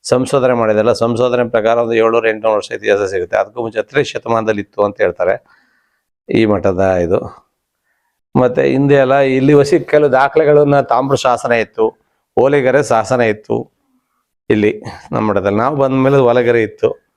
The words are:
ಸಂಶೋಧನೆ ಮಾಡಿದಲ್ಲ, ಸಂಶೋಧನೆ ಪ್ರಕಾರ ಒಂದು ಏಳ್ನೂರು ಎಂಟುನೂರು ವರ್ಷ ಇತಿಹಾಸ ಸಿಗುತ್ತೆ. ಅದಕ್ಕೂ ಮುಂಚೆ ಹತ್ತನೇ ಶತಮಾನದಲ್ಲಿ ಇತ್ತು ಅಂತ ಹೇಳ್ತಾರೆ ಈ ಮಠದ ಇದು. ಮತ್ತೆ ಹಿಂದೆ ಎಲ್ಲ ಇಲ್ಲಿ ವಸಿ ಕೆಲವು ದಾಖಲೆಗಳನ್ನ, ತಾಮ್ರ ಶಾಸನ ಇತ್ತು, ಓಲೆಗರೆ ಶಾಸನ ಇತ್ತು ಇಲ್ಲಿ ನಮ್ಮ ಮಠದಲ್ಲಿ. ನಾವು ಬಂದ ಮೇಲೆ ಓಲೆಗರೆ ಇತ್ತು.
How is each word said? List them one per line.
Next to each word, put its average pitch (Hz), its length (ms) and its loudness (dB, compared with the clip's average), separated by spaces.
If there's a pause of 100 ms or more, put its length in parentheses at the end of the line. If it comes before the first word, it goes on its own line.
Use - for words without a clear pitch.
ಸಂಶೋಧನೆ 127 500 0
ಮಾಡಿದಲ್ಲ, 110 400 0
ಸಂಶೋಧನೆ 120 560 -2
ಪ್ರಕಾರ 117 300 0
ಒಂದು 117 140 -2
ಏಳ್ನೂರು 113 360 0
ಎಂಟುನೂರು 107 280 -2
ವರ್ಷ 101 140 -6
ಇತಿಹಾಸ 101 400 -2
ಸಿಗುತ್ತೆ. 95 260 -6
ಅದಕ್ಕೂ 107 260 -4
ಮುಂಚೆ 110 160 -6
ಹತ್ತನೇ 123 260 -4
ಶತಮಾನದಲ್ಲಿ 110 560 -4
ಇತ್ತು 101 220 -6
ಅಂತ 101 180 -2
ಹೇಳ್ತಾರೆ 92 440 -2 (840)
ಈ 110 160 0
ಮಠದ 95 580 0
ಇದು. - 460 -4 (880)
ಮತ್ತೆ 127 300 0
ಹಿಂದೆ 139 280 2
ಎಲ್ಲ 135 200 2
ಇಲ್ಲಿ 135 380 2
ವಸಿ 143 280 4
ಕೆಲವು 147 320 2
ದಾಖಲೆಗಳನ್ನ, 143 680 2
ತಾಮ್ರ 135 340 0
ಶಾಸನ 123 380 -2
ಇತ್ತು, 113 540 -2 (300)
ಓಲೆಗರೆ 135 460 2
ಶಾಸನ 120 380 0
ಇತ್ತು 113 520 -4 (800)
ಇಲ್ಲಿ 107 320 0 (300)
ನಮ್ಮ 107 180 -2
ಮಠದಲ್ಲಿ. 101 280 0
ನಾವು 139 180 -2
ಬಂದ 135 180 0
ಮೇಲೆ 135 220 2
ಓಲೆಗರೆ 120 460 2
ಇತ್ತು. - 540 -4